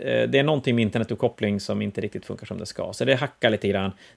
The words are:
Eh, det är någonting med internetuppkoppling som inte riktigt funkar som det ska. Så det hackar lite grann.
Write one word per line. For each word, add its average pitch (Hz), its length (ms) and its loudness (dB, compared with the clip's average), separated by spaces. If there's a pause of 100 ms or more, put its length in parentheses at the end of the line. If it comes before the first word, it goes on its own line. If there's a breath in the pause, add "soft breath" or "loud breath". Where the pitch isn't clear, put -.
Eh, 120 280 2
det 139 100 4
är 139 40 6
någonting 139 320 2
med 117 80 4
internetuppkoppling 107 760 0
som 104 220 -4
inte 104 200 -4
riktigt 101 240 -8
funkar 101 200 -10
som - 120 -10
det - 80 -10
ska. - 280 -8
Så 123 120 -4
det 135 100 4
hackar 127 340 0
lite 104 180 0
grann. 98 240 0 (260 soft breath)